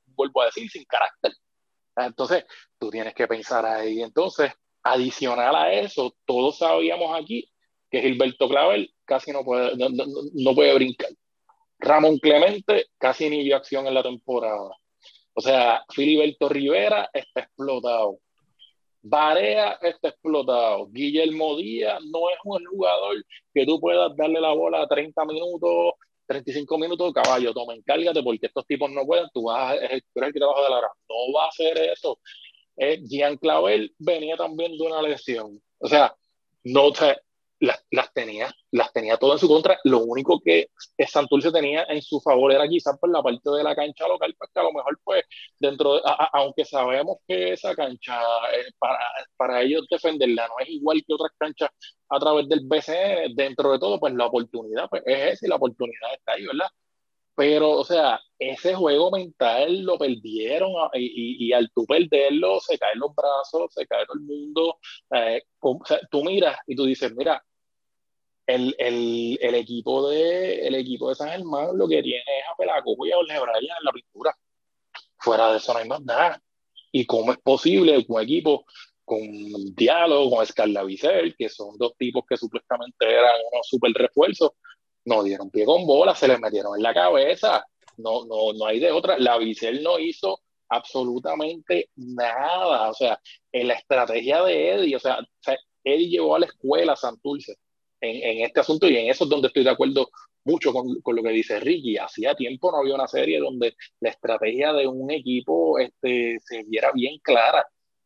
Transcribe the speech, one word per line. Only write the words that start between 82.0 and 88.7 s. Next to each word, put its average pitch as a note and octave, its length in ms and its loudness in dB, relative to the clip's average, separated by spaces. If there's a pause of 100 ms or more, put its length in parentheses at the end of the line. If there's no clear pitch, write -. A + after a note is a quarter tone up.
que B2+ 60 0
supuestamente A#2+ 720 -4
eran A#2+ 260 6 (200)
unos A#2+ 140 -4
super A#2+ 280 2
refuerzos, D3 580 2 (540)
no A2 180 2
dieron G2 260 -4
pie G#2+ 160 0
con E3+ 220 4
bola, E3 260 6
se C#3 140 2
les B2 120 6
metieron G#2 360 -4
en G#2+ 80 -2
la A#2 100 2
cabeza? F3 720 2 (320)
No, A#2 280 -4
no, A2 280 -2
no G#2+ 120 -6
hay A2 140 0